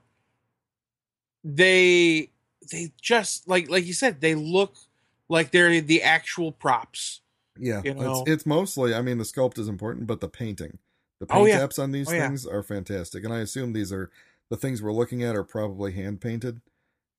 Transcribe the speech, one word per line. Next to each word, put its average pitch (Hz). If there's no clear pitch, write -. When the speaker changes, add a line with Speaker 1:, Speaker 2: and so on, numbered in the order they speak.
Speaker 1:
they, 175
they 165
just, -
like, 180
like 175
you 180
said, 170
they 160
look 175
like 165
they're 170
the 156
actual 160
props. -
Speaker 2:
Yeah, 110
Speaker 1:
You 139
know? 127
Speaker 2:
it's, 143
it's 156
mostly, 147
I 117
mean, 123
the 110
sculpt 127
is 107
important, 107
but 107
the 92
painting, 101
the 98
Speaker 1:
Oh, 202
Speaker 2:
paint -
Speaker 1:
yeah. 202
Speaker 2:
apps 139
on 135
these 139
Speaker 1:
Oh, -
yeah. 160
Speaker 2:
things 135
are 101
fantastic, 98
and 113
I 117
assume 120
these 101
are, 95
the 113
things 127
we're 107
looking 120
at 117
are 98
probably 101
hand 98
painted. 117